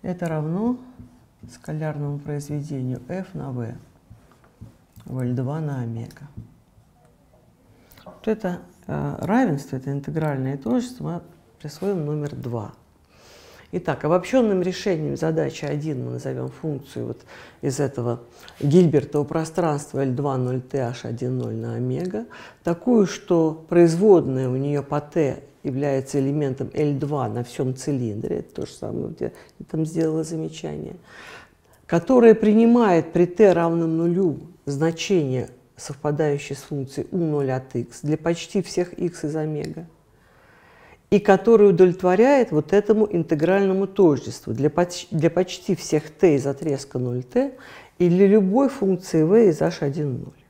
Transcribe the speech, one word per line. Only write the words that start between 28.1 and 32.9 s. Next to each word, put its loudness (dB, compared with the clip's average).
это -10
то -8
же -20
самое, -8
вот -10
я -6
там -2
сделала -2
замечание, -10
которая 8
принимает 4